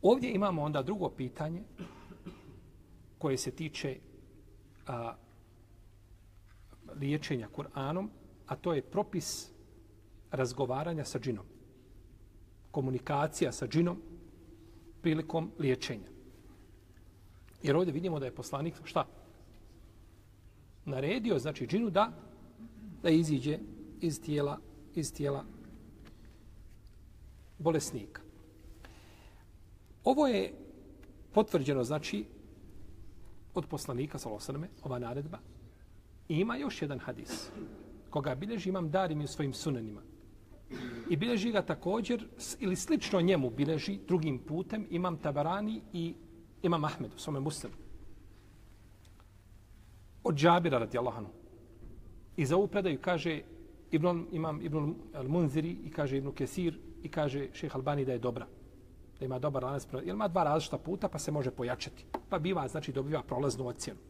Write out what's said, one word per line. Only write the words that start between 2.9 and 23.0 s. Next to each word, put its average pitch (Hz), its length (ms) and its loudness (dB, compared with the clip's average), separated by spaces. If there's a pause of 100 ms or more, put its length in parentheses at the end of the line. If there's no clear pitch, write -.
koje 135 200 0
se 127 140 -2
tiče, 147 460 -6 (880)
a, 117 280 -6 (1800)
liječenja 143 600 0
Kur'anom, 156 540 -2 (380)
a 135 80 -2
to 175 180 0
je 139 80 4
propis - 720 -2 (800)
razgovaranja 135 760 0
sa - 140 -4
džinom. 117 260 -2 (1300)
Komunikacija 143 800 2
sa - 160 -4
džinom 170 340 2 (1000)
prilikom 160 580 2
liječenja. 127 500 0 (1500)
Jer 143 120 6
ovdje 175 180 4
vidimo 165 260 0
da 135 60 -2
je 123 100 -6
poslanik 147 380 -2 (100)
šta? - 240 0 (1800)
Naredio, 160 540 2
znači, 135 280 -4
džinu 220 220 2
da, 202 220 4 (920)